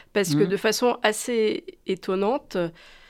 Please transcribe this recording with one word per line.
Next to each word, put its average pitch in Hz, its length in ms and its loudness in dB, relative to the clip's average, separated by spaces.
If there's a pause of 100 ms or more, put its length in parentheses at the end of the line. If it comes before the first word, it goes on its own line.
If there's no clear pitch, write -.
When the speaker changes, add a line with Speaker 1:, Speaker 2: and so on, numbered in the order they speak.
(140)
Speaker 1:
Parce 196 200 2
que 151 100 4
Speaker 2:
Mhm. 185 40 2
Speaker 1:
de 196 100 -2
façon 233 460 0
assez 220 640 0 (200)
étonnante, 196 680 -2 (540)